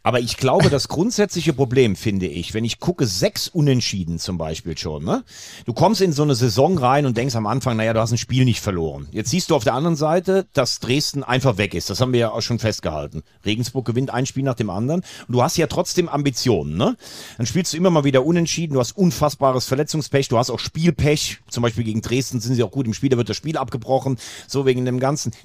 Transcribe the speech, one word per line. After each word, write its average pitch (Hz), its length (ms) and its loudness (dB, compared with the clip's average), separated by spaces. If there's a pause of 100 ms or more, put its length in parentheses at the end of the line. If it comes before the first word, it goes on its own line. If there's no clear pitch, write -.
Aber 120 160 2
ich 120 180 -4
glaube, 139 320 4
das 135 180 0
grundsätzliche 180 640 0
Problem, 123 440 4
finde 98 320 -2
ich, 82 260 -6
wenn 110 100 -2
ich 117 160 -4
gucke, 175 280 0
sechs 101 400 -2
Unentschieden 113 720 0
zum 92 180 -6
Beispiel 80 400 -6
schon, 76 260 -6
ne? 202 200 -2 (420)
Du - 80 -4
kommst 190 260 4
in 185 140 4
so 139 80 0
eine 147 140 4
Saison 131 420 4
rein 135 300 2
und 113 100 0
denkst 123 180 -2
am 110 120 -2
Anfang, 113 280 -2
naja, 110 180 0
du 110 60 2
hast 113 120 0
ein 117 80 0
Spiel 127 260 2
nicht 120 160 2
verloren. 78 480 -4
Jetzt - 220 -6
siehst 180 180 -2
du 165 60 4
auf 117 80 2
der 120 100 4
anderen 160 220 0
Seite, 175 580 0
dass - 260 0
Dresden 139 440 -2
einfach 123 340 0
weg 101 160 -2
ist. 85 160 -6
Das 98 120 -2
haben 127 120 0
wir 120 60 4
ja 113 120 2
auch 113 100 -4
schon 117 180 -2
festgehalten. 78 640 -4 (200)
Regensburg 117 420 -2
gewinnt 120 260 -2
ein 123 160 -2
Spiel 135 160 -4
nach 135 100 0
dem 107 160 -2
anderen 123 320 -2 (260)
und 117 60 -6
du 123 80 4
hast 139 160 2
ja 165 80 4
trotzdem - 420 -2
Ambitionen, 123 680 0
ne? 190 180 2 (420)
Dann 120 100 -2
spielst - 260 -2
du 156 40 -6
immer 185 120 4
mal 156 140 4
wieder 135 200 4
Unentschieden, 165 520 0
du 131 40 4
hast 120 120 0
unfassbares 143 760 2
Verletzungspech, 143 600 0
du 120 100 2
hast 113 140 2
auch 113 80 -4
Spielpech. 151 800 0 (100)
Zum 120 140 -2
Beispiel 117 200 0
gegen 110 200 -2
Dresden 127 380 -2
sind 120 120 -2
sie 117 80 2
auch 107 80 2
gut 135 160 -2
im 110 80 -2
Spiel, 135 160 -2
da 123 80 4
wird 113 120 -2
das 107 80 -4
Spiel 156 200 -6
abgebrochen, 127 600 -2 (280)
so 139 200 0
wegen 127 180 2
dem 127 140 -2
Ganzen. 131 320 -2 (140)